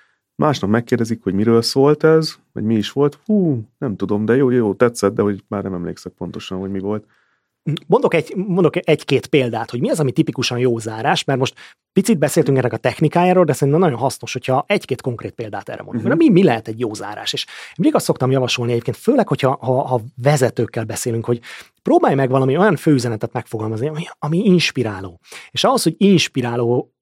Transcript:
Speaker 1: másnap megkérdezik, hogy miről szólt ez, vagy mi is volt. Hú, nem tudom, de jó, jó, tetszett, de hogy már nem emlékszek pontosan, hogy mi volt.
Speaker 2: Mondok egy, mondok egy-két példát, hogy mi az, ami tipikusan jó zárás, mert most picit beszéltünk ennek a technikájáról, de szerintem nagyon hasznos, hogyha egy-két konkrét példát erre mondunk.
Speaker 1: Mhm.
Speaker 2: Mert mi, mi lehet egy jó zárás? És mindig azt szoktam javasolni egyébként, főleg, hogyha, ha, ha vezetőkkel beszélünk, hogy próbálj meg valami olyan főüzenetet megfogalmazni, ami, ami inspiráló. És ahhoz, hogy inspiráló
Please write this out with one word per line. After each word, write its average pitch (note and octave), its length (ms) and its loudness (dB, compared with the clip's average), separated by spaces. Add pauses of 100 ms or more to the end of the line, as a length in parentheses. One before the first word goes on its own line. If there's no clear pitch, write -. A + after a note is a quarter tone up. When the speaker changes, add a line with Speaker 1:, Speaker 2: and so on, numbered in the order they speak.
(340)
Speaker 1:
másnap C#3+ 360 0
megkérdezik, A#2 520 -2
hogy F#2 120 -4
miről A2+ 280 2
szólt C#3+ 420 2
ez, D#3+ 300 2 (180)
vagy A#2 100 -8
mi A2 140 0
is G#2 160 -2
volt. C#3+ 320 -2
Hú, E3 440 0 (100)
nem A2+ 180 -6
tudom, G#2 280 -2
de A2+ 120 2
jó, C3+ 140 2
jó, A#2 240 2
tetszett, A#2 400 0
de G#2+ 80 0
hogy G2+ 260 -2
már G2+ 140 -6
nem G2 120 -6
emlékszek F2 380 -10
pontosan, F2+ 460 -12
hogy F#2+ 120 -8
mi G2 80 -6
volt. G#2 260 -6 (840)
Speaker 2:
Mondok A3 280 2
egy, D#3 220 0
mondok F#3 520 0
egy-két C#3+ 380 0
példát, A#2 440 0
hogy B2 100 -6
mi G#3+ 100 0
az, G#3+ 100 -2
ami C3+ 120 0
tipikusan B2 460 -2
jó A#2+ 200 0
zárás, A2+ 460 -4
mert C3+ 140 -2
most B2+ 160 -2 (380)
picit G3 260 2
beszéltünk C#3+ 400 2
ennek B2 140 0
a A#2 40 -6
technikájáról, F3 680 2
de C#3+ 80 0
szerintem D3 300 2
nagyon D3 160 0
hasznos, B2 340 -4
hogyha C3 340 -2
egy-két - 340 -4
konkrét A2+ 320 -8
példát G#2 360 -12
erre G#2 140 -12
mondunk. G2+ 220 -8
Speaker 1:
Mhm. - 40 0
Speaker 2:
Mert D4+ 120 2
mi, E4 100 6
mi F3+ 140 8
lehet A2+ 240 2
egy A2 120 -8
jó A2 140 -4
zárás? G#2 380 -8
És - 140 -6 (300)
mindig D4 180 2
azt - 100 2
szoktam C3 260 0
javasolni B2 420 0
egyébként, - 240 -2
főleg, C4 320 2
hogyha, C3+ 320 0
ha, B2+ 220 0
ha A#2+ 180 -2 (220)
vezetőkkel B2+ 640 0
beszélünk, A2+ 400 -6
hogy A#2+ 160 -2 (420)
próbálj D4 320 4
meg C3+ 160 0
valami C3 260 2
olyan F#3 200 4
főüzenetet B2 560 0
megfogalmazni, A2 560 -6
ami, D#3 140 -8 (160)
ami D3+ 260 -2
inspiráló. G#2+ 760 0 (300)
És - 140 -4
ahhoz, B3 180 2
hogy D#3+ 160 0
inspiráló B2 1040 2